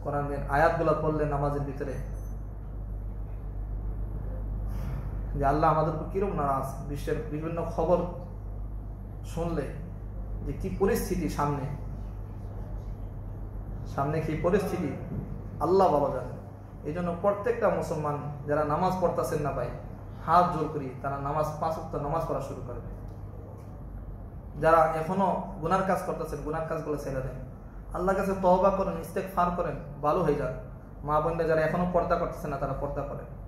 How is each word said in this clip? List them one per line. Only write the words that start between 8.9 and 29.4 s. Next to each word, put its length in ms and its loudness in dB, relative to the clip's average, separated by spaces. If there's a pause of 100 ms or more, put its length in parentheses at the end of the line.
শুনলে 360 -2 (840)
যে 80 -2
কি 260 -2
পরিস্থিতি 500 4
সামনে, 340 2 (2250)
সামনে 260 2
কি 220 0
পরিস্থিতি 540 2 (600)
আল্লাহ 280 8
ভালো 260 4
জানে। 240 -4 (500)
এই 60 -4
জন্য 280 -2
প্রত্যেকটা 480 4
মুসলমান 480 0 (300)
যারা 160 4
নামাজ 380 2
পড়তাছেন 400 2
না 100 0
ভাই, 160 -2 (580)
হাত 320 6
জোর 160 0
করি 160 -2 (120)
তারা 160 -2
নামাজ, 280 0 (140)
পাঁচ 180 0
ওয়াক্ত 180 -6
নামাজ 320 0
পড়া 140 -2
শুরু 260 -6
করেন। 300 -8 (1600)
যারা 160 10
এখনো 680 4 (180)
গুনার 260 2
কাজ 180 2
করতেছেন, 380 -4
গুনার 260 -4
কাজগুলো 280 -2
ছেড়ে 240 -4
দেন, 260 -8 (460)
আল্লাহর 240 2
কাছে 240 2
তওবা 280 8
করেন, 320 0
ইস্তেগফার 460 0 (100)